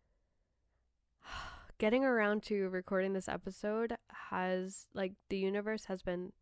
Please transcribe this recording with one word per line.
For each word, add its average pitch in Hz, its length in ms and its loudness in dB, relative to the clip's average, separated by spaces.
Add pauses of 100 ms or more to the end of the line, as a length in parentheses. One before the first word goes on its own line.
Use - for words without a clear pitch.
(1200)
<sighs> - 560 -12
getting 240 260 6
around 214 400 4
to 196 260 0
recording 185 420 0
this 190 160 -2
episode 214 680 -2 (320)
has, 185 640 -2
like, 196 180 -2 (160)
the 196 80 -2
universe 202 500 0
has 190 140 -4
been 180 420 -4